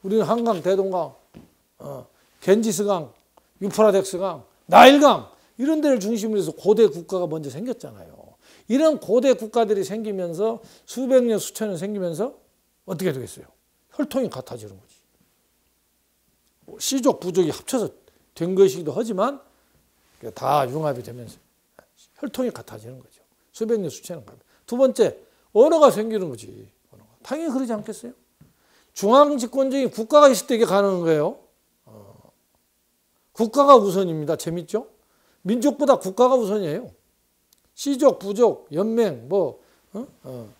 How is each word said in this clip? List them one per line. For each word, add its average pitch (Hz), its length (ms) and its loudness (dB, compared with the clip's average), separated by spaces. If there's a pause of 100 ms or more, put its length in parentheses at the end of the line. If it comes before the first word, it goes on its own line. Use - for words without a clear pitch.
우리는 202 220 0
한강, 226 360 -2
대동강, 185 540 -2 (640)
어, 139 280 -18 (340)
겐지스강, 196 720 0 (500)
유프라덱스강, 190 800 0 (240)
나일강 247 640 8 (300)
이런 302 220 -2
데를 269 200 0
중심으로 214 400 -4
해서 160 100 -2
고대 202 380 2
국가가 175 400 -6
먼저 151 200 -8
생겼잖아요. 131 640 -14 (540)
이런 294 320 2
고대 247 360 2
국가들이 214 500 -2
생기면서 202 760 -6 (240)
수백 254 400 0
년, 220 140 0
수천 - 300 -8
년 180 100 -8
생기면서 196 560 -8 (520)
어떻게 170 260 -4
되겠어요? - 340 -14 (440)
혈통이 262 400 -6
같아지는 110 500 -16
거지. - 140 -20 (1700)
뭐 - 120 -20
시족, 262 420 -2
부족이 175 300 -2
합쳐서 208 400 -6 (440)
된 180 200 -6
것이기도 180 380 2
하지만 226 480 -4 (960)
다 135 340 -2
융합이 139 340 -6
되면서 117 360 -18 (760)
혈통이 254 360 -6
같아지는 117 480 -18
거죠. - 240 -20 (300)
수백 220 280 -4
년, 160 100 -6
수천 - 280 -16
년 104 80 -20
가면. - 140 -20 (260)
두 233 100 -6
번째, 247 420 2 (340)
언어가 294 380 6
생기는 208 380 -4
거지. 107 400 -16 (220)
언어가. - 200 -20 (120)
당연히 311 300 -6
그러지 247 200 -6
않겠어요? 226 400 -12 (840)
중앙 277 420 4
집권적인 262 540 -2
국가가 285 380 4
있을 226 180 2
때 254 80 0
이게 226 100 2
가능한 190 360 0
거예요. 165 380 0 (460)
어. 104 480 -20 (1000)
국가가 277 440 6
우선입니다. 170 600 0
재밌죠? 175 520 -8 (540)
민족보다 254 560 0
국가가 247 380 0
우선이에요. 185 540 -4 (840)
시족, 262 460 0
부족, 202 520 0
연맹, 180 560 -2
뭐, 165 320 -2 (320)
어? 233 140 -12 (160)
어. 123 260 -16 (120)